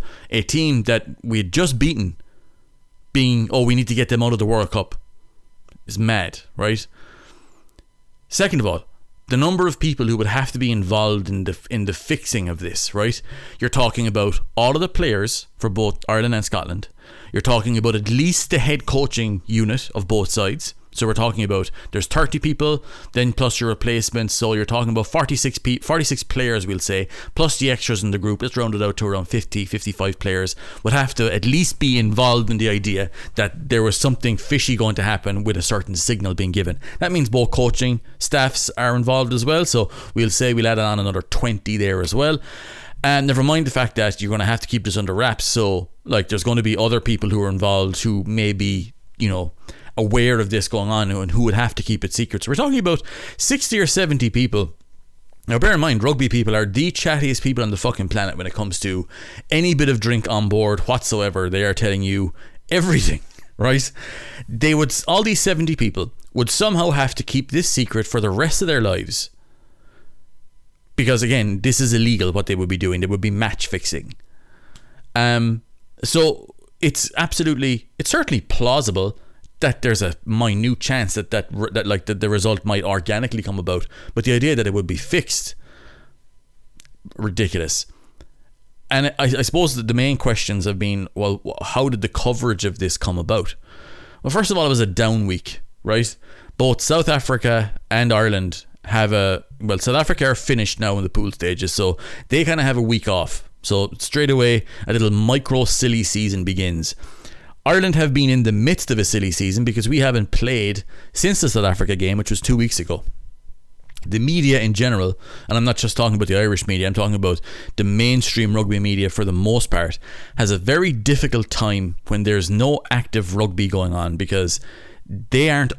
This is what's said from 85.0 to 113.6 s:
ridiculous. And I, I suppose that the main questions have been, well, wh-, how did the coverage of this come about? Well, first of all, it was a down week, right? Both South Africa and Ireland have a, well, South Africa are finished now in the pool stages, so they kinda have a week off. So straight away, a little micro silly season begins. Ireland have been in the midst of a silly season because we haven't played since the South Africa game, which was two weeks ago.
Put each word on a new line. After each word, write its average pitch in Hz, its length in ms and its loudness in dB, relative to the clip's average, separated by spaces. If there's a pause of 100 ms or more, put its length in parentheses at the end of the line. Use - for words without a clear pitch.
ridiculous. 95 720 -2 (1040)
And 139 300 0
I, 139 60 2 (120)
I 135 60 0
suppose 156 320 2
that 113 120 -6
the 117 60 0
main 131 240 2
questions 101 480 0
have 101 140 -2
been, 98 340 -2
well, 101 320 -2
wh-, - 180 -8
how 131 260 0
did 110 120 -2
the 110 60 0
coverage 117 580 0
of 95 140 -4
this 92 180 -2
come 90 220 -2
about? 95 340 -2 (720)
Well, 131 80 -2
first 202 180 2
of 190 80 0
all, 160 80 4
it 143 40 4
was 127 100 4
a 110 80 4
down 110 400 2
week, - 340 -4 (220)
right? 113 320 0 (420)
Both 127 240 4
South 160 260 2
Africa 120 680 2 (160)
and 117 200 4
Ireland 104 540 0 (200)
have 107 260 2
a, 98 320 2 (160)
well, 104 200 0
South 123 180 0
Africa 147 300 2
are 127 80 2
finished 113 440 0
now 101 160 0
in 98 80 -2
the 92 60 -2
pool 104 240 2
stages, 90 400 -2
so 92 240 0 (320)
they 151 160 4
kinda 160 180 0
have 131 140 2
a 123 40 2
week 113 280 0
off. 87 400 -2 (120)
So 98 360 0
straight 147 320 -2
away, 120 340 4 (240)
a 107 60 0
little 110 180 4
micro 123 540 2
silly 117 380 2
season 101 420 -2
begins. 90 500 -2 (720)
Ireland 185 300 4
have 156 180 2
been 135 160 4
in 127 140 4
the 110 100 4
midst 127 360 2
of 120 80 2
a 104 60 2
silly 98 280 0
season 101 340 0
because 113 240 0
we 147 100 4
haven't 123 320 2
played 104 540 0 (260)
since 190 300 0
the 139 80 2
South 101 160 2
Africa 95 320 2
game, 95 200 2
which 104 120 -2
was 104 100 0
two 127 160 2
weeks 113 240 2
ago. 82 240 -4 (1040)